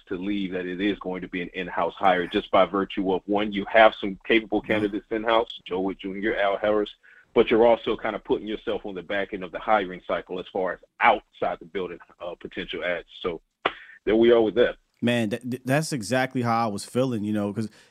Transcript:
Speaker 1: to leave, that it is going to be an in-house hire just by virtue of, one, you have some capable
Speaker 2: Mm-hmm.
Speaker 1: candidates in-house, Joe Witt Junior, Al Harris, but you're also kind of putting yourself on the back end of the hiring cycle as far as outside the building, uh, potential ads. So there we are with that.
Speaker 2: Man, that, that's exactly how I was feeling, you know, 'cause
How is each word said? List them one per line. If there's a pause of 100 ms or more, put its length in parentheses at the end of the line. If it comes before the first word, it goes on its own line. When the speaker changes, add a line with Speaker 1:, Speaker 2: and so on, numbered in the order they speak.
Speaker 1:
to
leave,
that
it
is
going
to
be
an
in-house
hire
just
by
virtue
of,
one,
you
have
some
capable
Speaker 2:
Mm-hmm.
Speaker 1:
candidates
in-house, (160)
Joe
Witt
Junior,
Al
Harris, (440)
but
you're
also
kind
of
putting
yourself
on
the
back
end
of
the
hiring
cycle
as
far
as (220)
outside
the
building, (220)
uh,
potential
ads. (140)
So (640)
there
we
are
with
that. (240)
Speaker 2:
Man,
that,
that's
exactly
how
I
was
feeling,
you
know,
'cause (240)